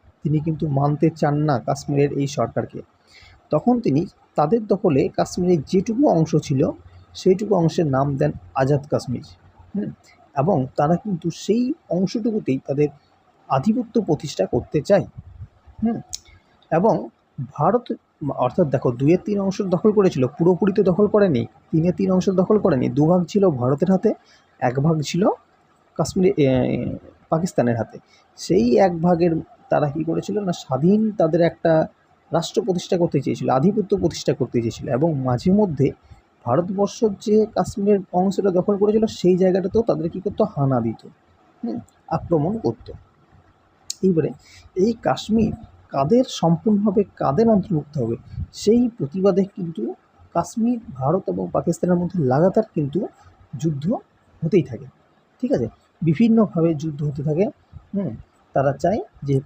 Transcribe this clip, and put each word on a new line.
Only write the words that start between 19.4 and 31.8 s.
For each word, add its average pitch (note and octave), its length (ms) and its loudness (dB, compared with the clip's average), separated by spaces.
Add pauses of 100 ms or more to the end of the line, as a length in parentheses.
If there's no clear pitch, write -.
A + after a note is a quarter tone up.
অংশ G3 220 -2
দখল F#3 300 2
করেছিল, F#3 340 4
পুরোপুরি F3+ 460 2
তো G3+ 100 2
দখল F#3+ 240 2
করেনি, F#3 400 2 (240)
তিনের E3+ 260 2
তিন F#3+ 160 0
অংশ F#3 160 2
দখল F#3+ 300 2
করেনি। C3 300 2
দুভাগ D#3 360 2
ছিল F#3+ 260 2
ভারতের C#3+ 400 0
হাতে, F#3+ 220 2 (480)
এক C3 200 0
ভাগ D#3 220 2
ছিল F3+ 260 0 (680)
কাশ্মীরে, F#3 480 0
এ, B2+ 540 0 (320)
পাকিস্তানের D3 480 0
হাতে। - 220 -8 (380)
সেই A3+ 420 2
এক F3+ 220 2
ভাগের E3+ 400 2 (300)
তারা D3 200 0
কী D#3 140 -6
করেছিল E3+ 360 -4
না, F#3 120 -2
স্বাধীন G3 600 0
তাদের E3 280 0
একটা E3 460 2 (460)